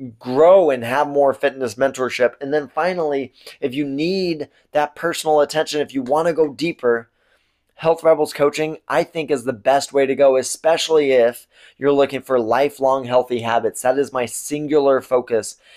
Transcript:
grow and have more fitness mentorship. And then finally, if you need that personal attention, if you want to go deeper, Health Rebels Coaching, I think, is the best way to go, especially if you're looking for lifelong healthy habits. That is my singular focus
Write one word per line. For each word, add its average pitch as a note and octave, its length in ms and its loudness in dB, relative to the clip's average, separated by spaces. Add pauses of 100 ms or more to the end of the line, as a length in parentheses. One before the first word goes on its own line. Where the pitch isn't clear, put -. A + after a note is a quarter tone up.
(180)
grow D#3+ 500 4
and B2 160 0
have C#3 240 -2
more C#3+ 240 2
fitness C3 440 -4
mentorship. B2+ 640 0
And C#3 140 -8
then D3 160 -2
finally, D#3 640 -4 (300)
if C3 100 -4
you C#3+ 140 -4
need D#3+ 640 -4 (220)
that D3 220 -2
personal D#3 460 0
attention, D3+ 400 -2
if C#3 140 -6
you C3+ 80 -4
want D3+ 260 0
to E3 60 0
go D3+ 180 0
deeper, A#2+ 560 -4 (680)
Health E3 280 -2
Rebels D3+ 300 2
Coaching, D3 420 -2 (100)
I D#3+ 180 0
think, D#3 260 -6
is B2+ 140 -2
the B2+ 100 -4
best C3 400 0
way C#3 100 2
to C3+ 100 0
go, C3+ 220 4
especially D#3 760 0
if A#2+ 340 2 (320)
you're C#3 140 2
looking C#3 280 0
for C3 180 0
lifelong C3 640 0
healthy B2 360 0
habits. A2+ 400 0
That C3 180 0
is C3+ 140 -2
my B2 140 -4
singular C#3+ 720 0
focus B2 560 -2 (200)